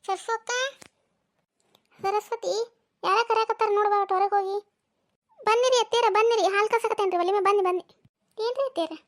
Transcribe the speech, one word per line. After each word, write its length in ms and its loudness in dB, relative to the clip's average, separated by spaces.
ಸರ್ಸಕ್ಕ? 460 -6
ಸರಸ್ವತಿ, 520 -4
ಯಾರ 120 2
ಕರ್ಯಾಕತ್ತಾರ 480 0
ನೋಡ್ಬಾ, 260 2
ಒಟ್ಟು 140 -2
ಹೊರಗ್ 200 0
ಹೋಗಿ. 200 -2
ಬನ್ನಿರಿ 340 4
ಅತ್ತೆಯರ, 340 2
ಬನ್ನಿರಿ, 280 4
ಹಾಲ್ 180 2
ಕಾಸಕತ್ತೇನ್ರಿ, 500 0
ಒಲಿ 120 0
ಮ್ಯಾಲ್ 140 0
ಬನ್ನಿ, 200 2
ಬನ್ನಿ. 160 -4
ಏನ್ರಿ 220 -2
ಅತ್ತೆಯರ? 280 -6